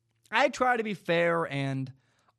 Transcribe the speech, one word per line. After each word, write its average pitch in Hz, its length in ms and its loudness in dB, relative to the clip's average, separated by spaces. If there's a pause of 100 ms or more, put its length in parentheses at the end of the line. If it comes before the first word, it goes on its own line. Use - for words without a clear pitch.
(300)
I 262 200 2
try 247 280 0
to 226 60 -2
be 214 100 -4
fair 170 520 0
and 135 460 -6 (480)